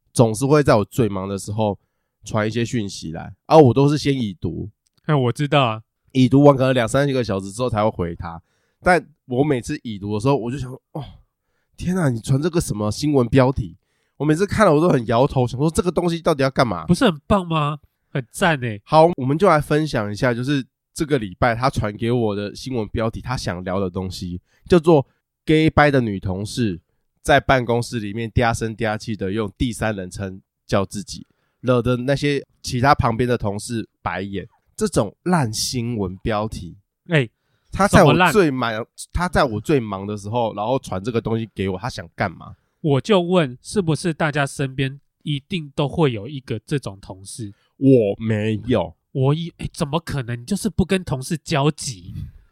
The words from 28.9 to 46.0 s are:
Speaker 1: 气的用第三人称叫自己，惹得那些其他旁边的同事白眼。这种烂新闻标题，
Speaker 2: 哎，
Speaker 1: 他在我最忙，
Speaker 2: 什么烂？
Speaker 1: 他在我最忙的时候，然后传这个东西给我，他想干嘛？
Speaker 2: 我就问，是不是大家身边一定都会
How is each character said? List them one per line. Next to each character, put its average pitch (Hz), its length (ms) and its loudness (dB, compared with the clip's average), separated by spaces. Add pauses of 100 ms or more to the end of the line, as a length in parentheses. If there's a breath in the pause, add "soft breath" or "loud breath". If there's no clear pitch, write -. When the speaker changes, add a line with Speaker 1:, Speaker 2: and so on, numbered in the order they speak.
Speaker 1:
气 110 180 -6
的 95 160 -4
用 107 240 -2
第 127 160 -2
三 110 240 -4
人 90 140 -10
称 95 320 -12 (240)
叫 101 180 0
自 98 180 -8
己， - 240 -16 (360)
惹 123 180 2
得 123 160 0
那 127 180 -2
些 143 300 -2 (180)
其 127 160 -6
他 139 160 4
旁 117 220 0
边 123 100 0
的 120 120 0
同 104 200 -4
事 113 300 -8 (140)
白 90 180 -4
眼。 98 260 -8 (300)
这 220 100 -2
种 113 360 -2
烂 160 280 0
新 120 460 -4
闻 95 220 -4
标 107 280 -4
题， 87 300 -12 (320)
Speaker 2:
哎， 147 180 2 (460)
Speaker 1:
他 196 160 0
在 180 160 6
我 143 80 6 (180)
最 170 200 4
忙， 123 200 -2
Speaker 2:
什 107 60 -4
么 117 80 -6
烂？ - 20 -12 (280)
Speaker 1:
他 175 120 -2
在 180 180 2
我 110 140 -2
最 135 220 0
忙 101 260 -6
的 107 80 -6
时 101 140 -10
候， 113 260 -2
然 104 120 -4
后 131 120 0
传 95 240 -6
这 117 80 -4
个 113 120 -2
东 113 160 -2
西 113 160 -6
给 98 160 -2
我， 92 80 -4
他 123 100 -8
想 95 260 -10
干 104 160 -4
嘛？ 82 260 -16 (240)
Speaker 2:
我 139 200 0
就 196 200 2
问， 170 400 0
是 - 220 -4
不 160 120 0
是 165 200 -4
大 151 180 -2
家 143 140 0
身 135 280 -6
边 135 260 -4 (220)
一 147 160 -4
定 151 360 -8
都 147 140 0
会 151 240 0